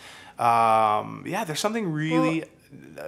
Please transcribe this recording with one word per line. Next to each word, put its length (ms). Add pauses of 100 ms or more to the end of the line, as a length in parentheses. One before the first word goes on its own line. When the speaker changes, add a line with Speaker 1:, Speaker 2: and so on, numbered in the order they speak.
(400)
Speaker 1:
um, 880
yeah, 180
there's 140
something 320
really, 520 (520)
Speaker 2:
Well, 120